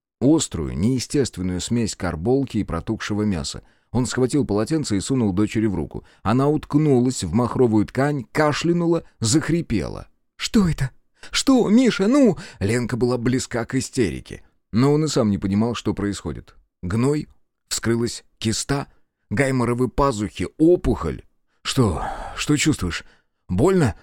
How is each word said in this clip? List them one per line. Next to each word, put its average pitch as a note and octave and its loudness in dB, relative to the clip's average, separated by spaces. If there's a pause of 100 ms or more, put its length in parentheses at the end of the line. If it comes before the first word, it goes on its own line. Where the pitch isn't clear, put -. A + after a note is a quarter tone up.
(200)
Острую, E2+ 0
неестественную G2 -2
смесь A2+ -2
карболки G#2+ -2
и F#2+ 0
протухшего G2+ -4
мяса. F#2 -4 (280)
Он B2 0
схватил B2+ 0
полотенце A2 -2
и F#2+ 0
сунул A#2 0
дочери G#2+ 0
в G2 0
руку. D2 -8 (180)
Она B2+ 2
уткнулась C#3 2
в D#2 -6
махровую A2+ 2
ткань, C#3 -2
кашлянула, E3+ 0 (160)
захрипела. A2 -2 (280)
«Что G3 2
это? C3+ -2 (400)
Что, C4 2
Миша, G#3 4
ну?» B3+ 4 (220)
Ленка A#2+ -2
была B2 0
близка B2 -2
к - -10
истерике. D#2 -4 (300)
Но C3+ 4
он D3+ 2
и D3+ -2
сам B2 2
не F#2+ 0
понимал, G#2 0
что G#2 -4
происходит. F#2+ -8 (280)
Гной, B2 -2 (400)
вскрылась A#2 -2 (140)
киста, C3 -2 (420)
гайморовы B2+ 0
пазухи, G#2+ -2 (100)
опухоль. B2+ 2 (400)
«Что? G#2 0 (340)
Что D3 0
чувствуешь? G#2 -2 (440)
Больно?» C#3 2